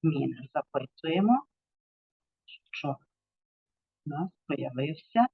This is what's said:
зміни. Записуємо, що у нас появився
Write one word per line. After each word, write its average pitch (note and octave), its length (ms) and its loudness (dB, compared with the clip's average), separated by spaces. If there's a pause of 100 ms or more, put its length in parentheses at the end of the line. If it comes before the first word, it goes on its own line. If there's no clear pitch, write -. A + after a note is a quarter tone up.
зміни. C3+ 500 0
Записуємо, E3+ 880 0 (1300)
що C#3 260 -6 (1080)
у D3 40 -8
нас D#3 200 -4 (180)
появився C#3+ 880 0